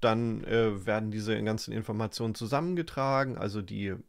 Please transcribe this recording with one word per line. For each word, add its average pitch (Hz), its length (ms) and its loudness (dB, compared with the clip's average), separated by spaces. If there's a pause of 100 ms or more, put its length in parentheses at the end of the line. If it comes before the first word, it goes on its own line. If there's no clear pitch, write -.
dann, 113 440 4
äh, 107 420 2
werden 107 240 0
diese 107 320 0
ganzen 107 300 -2
Informationen 110 640 -2
zusammengetragen, 135 1000 0
also 104 240 -2
die, 101 260 -6 (220)